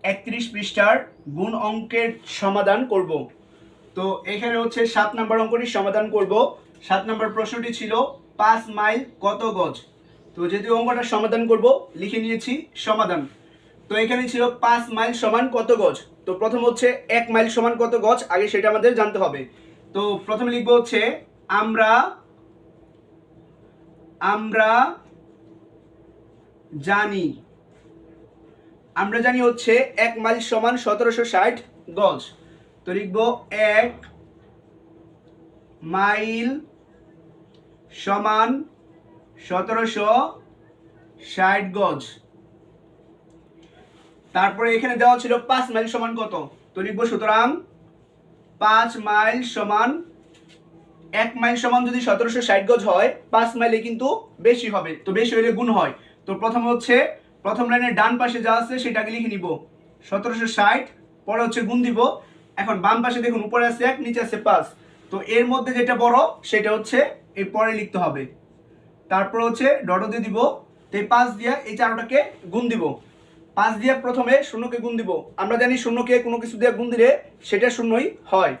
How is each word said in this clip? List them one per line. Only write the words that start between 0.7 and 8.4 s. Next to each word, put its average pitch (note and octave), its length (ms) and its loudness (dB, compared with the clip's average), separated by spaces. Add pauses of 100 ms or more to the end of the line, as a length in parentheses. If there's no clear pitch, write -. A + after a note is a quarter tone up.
গুণ G3 260 -4
অঙ্কের A3+ 580 -4 (120)
সমাধান G3+ 640 0
করব। D#3+ 420 -2 (680)
তো F#3+ 320 -4
এখানে A3+ 300 -4
হচ্ছে A#3 280 0
সাত G#3+ 300 0
নম্বর A3 240 0
অঙ্কটির A#3 260 0
সমাধান G#3+ 440 -2
করব। G#3 480 2 (300)
সাত G3 220 -2
নম্বর G#3+ 240 -4
প্রশ্নটি A#3 400 -6
ছিল, G#3+ 200 -6 (440)
"পাঁচ A3 300 2